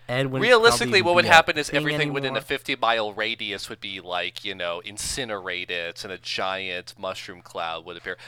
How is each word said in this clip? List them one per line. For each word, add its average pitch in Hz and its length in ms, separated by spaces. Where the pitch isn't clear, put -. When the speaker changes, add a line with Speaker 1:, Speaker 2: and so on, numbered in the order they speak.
Speaker 1:
Ed 131 180
wouldn't 131 160
Speaker 2:
Realistically, 233 440
Speaker 1:
probably 196 160
Speaker 2:
what 175 120
would 175 80
Speaker 1:
be 170 60
a 175 40
Speaker 2:
happen 165 240
is 147 140
Speaker 1:
thing 147 60
Speaker 2:
everything 147 360
within 139 180
a 120 80
Speaker 1:
anymore. - 40
Speaker 2:
fifty-mile 117 720
radius 107 560
would 110 120
be, 98 200
like, 90 440
you 98 120
know, 87 240
incinerated, 92 1200
and 101 100
a 90 60
giant 95 800
mushroom 92 440
cloud 82 420
would 87 120
appear. 90 200